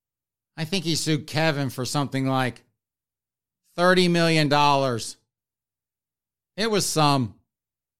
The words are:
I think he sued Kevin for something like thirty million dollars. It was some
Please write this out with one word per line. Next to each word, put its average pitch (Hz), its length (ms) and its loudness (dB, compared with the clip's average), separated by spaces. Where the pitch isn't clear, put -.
I 160 80 -6
think 180 180 -4
he 160 120 -2
sued 156 320 -2
Kevin 143 420 -2
for 127 160 -8
something 135 420 -4
like 131 360 -2
thirty 180 320 4
million 165 400 2
dollars. 139 640 0
It 220 120 -2
was 202 160 0
some 139 500 0